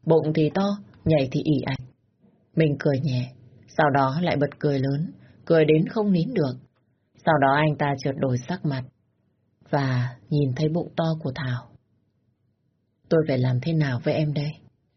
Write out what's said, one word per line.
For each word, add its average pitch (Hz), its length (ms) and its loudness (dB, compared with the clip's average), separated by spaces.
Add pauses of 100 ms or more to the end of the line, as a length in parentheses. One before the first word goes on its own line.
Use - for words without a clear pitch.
Bụng 156 320 2
thì 151 200 2
to, 202 220 0 (280)
nhảy 143 280 2
thì - 120 -2
ì 143 220 2
ạch. 135 140 -6 (760)
Mình 151 220 2
cười 139 220 0
nhẹ, 127 320 -4 (360)
sau 151 220 2
đó 135 320 2
lại 170 140 0
bật 143 220 -2
cười 143 200 0
lớn, 139 340 -2 (320)
cười 160 200 4
đến 156 240 4
không 208 240 0
nín 185 220 0
được. 143 180 0 (720)
Sau 165 120 4
đó 135 160 4
anh 151 240 2
ta 143 200 0
chợt 139 180 -2
đổi 131 220 0
sắc 180 260 -8
mặt 135 180 -4 (880)
và 127 460 -2 (140)
nhìn 147 260 0
thấy 156 120 0
bụng 165 280 -4
to 170 80 -2 (180)
của 131 120 -6
Thảo. 127 340 -8 (1400)
"Tôi 165 200 4
phải 131 100 0
làm 127 240 2
thế 165 100 -2
nào 143 320 0
với 147 100 0
em 151 200 -2
đây?" 147 160 -4 (460)